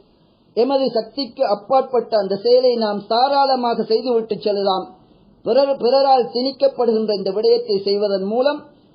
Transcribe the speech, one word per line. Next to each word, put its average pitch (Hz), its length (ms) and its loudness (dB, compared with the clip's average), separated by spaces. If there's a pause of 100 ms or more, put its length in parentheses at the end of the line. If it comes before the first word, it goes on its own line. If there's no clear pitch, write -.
(540)
எமது 262 360 0
சக்திக்கு 240 560 -6
அப்பாற்பட்ட 233 720 -2
அந்த 196 200 -2
செயலை 247 380 4
நாம் 208 320 -4
தாராளமாக 254 760 0
செய்துவிட்டு 226 580 0
செல்லலாம். 196 540 -2 (480)
பிறர், 277 340 2
பிறரால் 262 560 2
திணிக்கப்படுகின்ற 240 840 0
இந்த 196 160 -4
விடயத்தை 214 540 0
செய்வதன் 202 380 0
மூலம் 254 400 -2 (320)